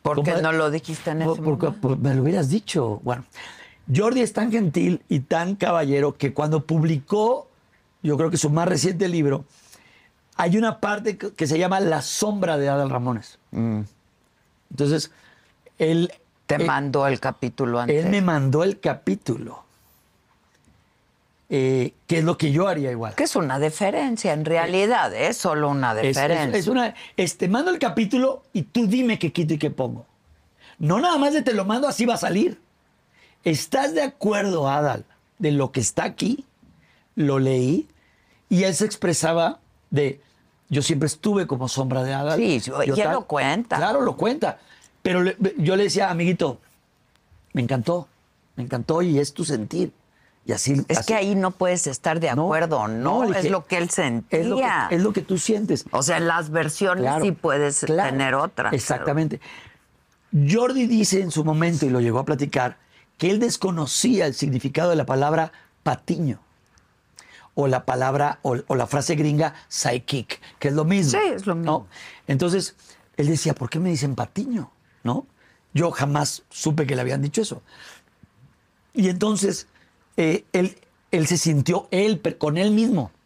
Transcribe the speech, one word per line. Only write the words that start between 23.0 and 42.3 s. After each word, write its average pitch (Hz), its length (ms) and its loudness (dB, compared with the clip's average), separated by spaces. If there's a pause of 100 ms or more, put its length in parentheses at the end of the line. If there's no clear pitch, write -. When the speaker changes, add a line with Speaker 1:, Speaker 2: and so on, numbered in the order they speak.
Speaker 1:
Que 294 100 0
es - 100 -4
una 139 240 0
deferencia, 202 720 -2
en 151 120 -2
realidad, 170 680 2
es 156 240 -2
solo 151 320 0
una 131 220 0
Speaker 2:
Es, 107 60 -2
es, 135 180 2
Speaker 1:
deferencia. 151 440 0
Speaker 2:
es 170 80 -2
una, 247 280 0 (200)
este, 185 320 -2
mando 269 220 2
el 349 80 0
capítulo 247 640 0 (120)
y 175 100 -2
tú 233 240 0
dime 233 320 2
qué 160 120 -2
quito 160 220 0
y 156 60 0
qué 151 100 0
pongo. 120 380 -6 (720)
No 165 200 2
nada 339 200 2
más 285 140 2
de 311 100 2
te 247 100 2
lo 190 120 0
mando, 247 220 0
así 240 180 0
va 233 100 2
a - 20 -6
salir. 208 420 0 (840)
¿Estás 269 500 0
de 302 80 0
acuerdo, 202 640 0
Adal, 139 380 0 (320)
de 151 140 0
lo 139 200 0
que 131 100 -2
está - 240 -2
aquí? - 400 -2 (720)
Lo 139 220 2
leí 131 500 2 (600)
y 185 140 4
él 190 100 2
se 202 120 0
expresaba 165 760 0 (320)
de, 139 300 0 (480)
"Yo 139 120 0
siempre 151 260 0
estuve 202 380 0
como 127 220 -4
sombra 131 360 -2
de 135 100 -4
Adal". 143 260 -2